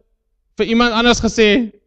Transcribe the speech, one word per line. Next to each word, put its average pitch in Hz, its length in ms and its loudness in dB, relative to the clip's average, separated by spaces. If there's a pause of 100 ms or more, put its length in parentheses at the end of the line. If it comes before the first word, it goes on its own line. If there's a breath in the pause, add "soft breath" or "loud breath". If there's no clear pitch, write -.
(560)
vir 220 100 -2
iemand 233 280 0
anders 233 260 0
gesê, 220 540 0 (140)